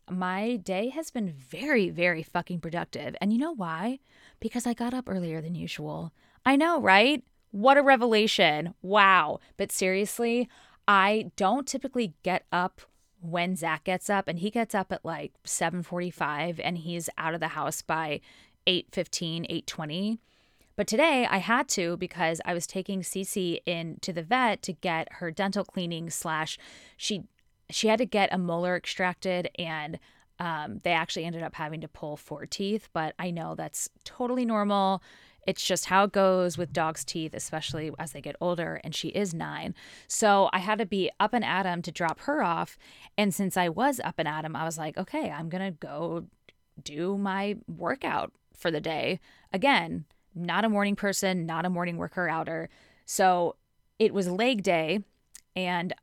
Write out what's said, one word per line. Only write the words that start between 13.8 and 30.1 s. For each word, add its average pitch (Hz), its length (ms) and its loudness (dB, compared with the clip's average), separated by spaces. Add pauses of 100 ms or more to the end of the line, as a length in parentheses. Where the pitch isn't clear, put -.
gets 185 220 -2
up, 202 200 0
and 175 100 -2
he 202 140 -4
gets 226 240 -2
up 190 160 -2
at, - 120 -6
like, 151 300 -8 (100)
seven 170 380 -2
forty-five, 165 800 -4
and 175 180 -2
he's 170 400 -6
out 160 160 -2
of 170 60 -4
the 156 100 -2
house 151 320 -6
by 156 400 -4 (460)
eight 180 240 2
fifteen, 165 580 -4
eight - 160 -6
twenty. 185 540 -4 (560)
But 208 100 0
today 262 420 4
I 190 100 2
had 226 320 2
to 170 280 0
because 170 480 -2
I 180 80 -2
was 170 140 -4
taking 190 340 -4
Cece 185 640 -4
in 165 360 -4
to - 120 -6
the 165 100 -4
vet 226 400 2
to 185 100 -6
get 165 400 -2
her 170 180 -6
dental 196 320 -2
cleaning 170 460 -6
slash 160 480 -4 (400)
she, - 260 -4 (460)
she - 180 0
had 220 120 4
to 247 60 0
get 196 280 2
a 185 40 0
molar 175 380 0
extracted, 180 840 -2
and, 160 420 -8 (400)